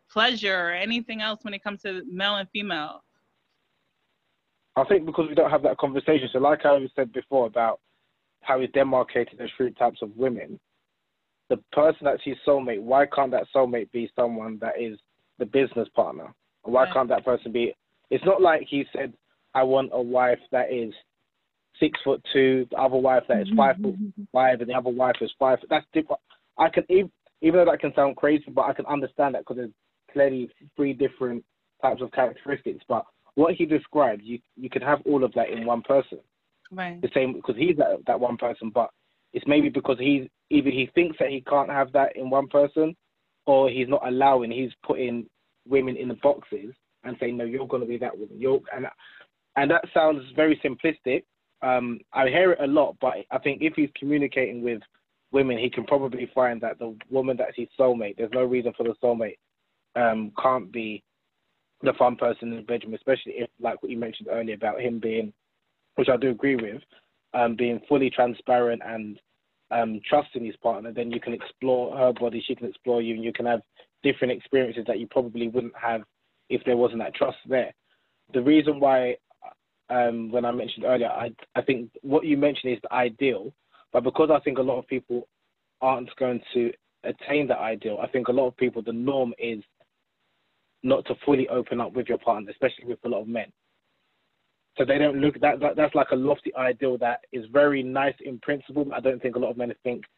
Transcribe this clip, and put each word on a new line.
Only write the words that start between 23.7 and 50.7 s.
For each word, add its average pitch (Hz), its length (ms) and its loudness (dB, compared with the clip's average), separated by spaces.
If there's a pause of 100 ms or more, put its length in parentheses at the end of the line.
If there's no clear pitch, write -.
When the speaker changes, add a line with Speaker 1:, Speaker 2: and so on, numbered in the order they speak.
Speaker 2:
and 120 100 -6
the 123 40 -4
other 127 160 -2
wife 123 300 2
is 110 180 -4
five." 131 200 4 (100)
That's 151 240 0
different. - 280 -2 (380)
I 165 100 4
can 170 220 0
ev-, 185 200 4 (320)
even 165 160 6
though 170 120 8
that 147 100 0
can 143 140 -4
sound 139 220 2
crazy, 147 320 2
but 131 140 2
I 135 100 0
can - 140 -8
understand 139 480 -2
that - 100 -6
'cause 120 120 -10
there's 120 160 -8 (400)
clearly 135 380 2 (260)
three 143 160 0
different 123 520 -2 (380)
types 127 200 0
of 120 100 -8
characteristics. 120 760 -4
But - 180 -2 (280)
what 170 200 4
he 175 100 -2
described, 143 580 0
you, 117 180 -12 (160)
you 127 120 -12
could - 140 -4
have 139 240 0
all 139 180 2
of 117 100 0
that 113 160 0
in 113 140 -6
one 117 180 -2
person. - 360 0 (520)
Speaker 1:
Right. 175 320 -10
Speaker 2:
The - 120 -4
same, 131 280 0
'cause 113 140 -6
he's 156 220 0
that, - 280 0
that 113 140 0
one 120 160 -2
person, 117 340 -6
but 110 200 0 (420)
it's - 140 -8
maybe 147 220 4
because 123 300 -2
he's, 131 300 0 (220)
either 143 200 4
he 131 240 0
thinks 175 240 2
that 139 120 0
he 135 120 -6
can't 143 280 0
have 139 220 0
that 135 240 2
in 131 120 -8
one 135 200 0
person, 151 480 2 (500)
or 135 240 6
he's 123 180 -2
not 139 180 0
allowing, 127 440 4
he's 123 220 -6 (100)
putting 120 480 -4 (360)
women 131 300 0
in 123 120 -8
the 117 60 -6
boxes 113 600 -2 (300)
and 123 160 -10
saying, 120 160 -4
"No, 120 80 -4
you're 127 240 -6
gonna 123 180 -4
be 120 120 -6
that 120 200 -6
woman." 104 220 -14
You're, 131 200 2 (140)
and, 127 120 -8 (680)
and 277 140 2
that 170 140 2 (100)
sounds 156 280 4 (120)
very 156 300 4
simplistic. 135 600 -2 (380)